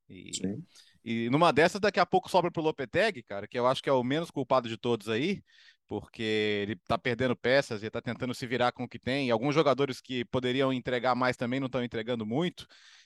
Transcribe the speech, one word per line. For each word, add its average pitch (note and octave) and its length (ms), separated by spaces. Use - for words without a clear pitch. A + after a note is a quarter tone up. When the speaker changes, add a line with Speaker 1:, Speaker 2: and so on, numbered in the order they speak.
Speaker 1:
E, F#2 300
Speaker 2:
Sim. G2+ 260
Speaker 1:
e A#2 280
numa D#3 200
dessas, D#3+ 300
daqui G3+ 180
a F3+ 60
pouco - 260
sobra F3 200
pro E3+ 100
Lopetegui, D#3 640
cara, G2+ 260
que B2 100
eu A#2+ 80
acho C3 160
que - 60
é C#3+ 40
o B2+ 120
menos D3+ 260
culpado C3 380
de A2+ 80
todos A2 320
aí, C#3 340
porque G#2+ 360
ele G2+ 140
tá A#2 120
perdendo B2 360
peças B2 480
e A2 60
tá A2+ 140
tentando A#2+ 320
se - 120
virar A#2+ 260
com B2+ 120
o A2 40
que A2+ 100
tem, C3 300
e - 20
alguns A#2+ 240
jogadores C#3 440
que B2 280
poderiam C3 480
entregar B2 400
mais B2 240
também B2+ 200
não C3+ 120
tão B2+ 120
entregando A#2 440
muito. D3+ 400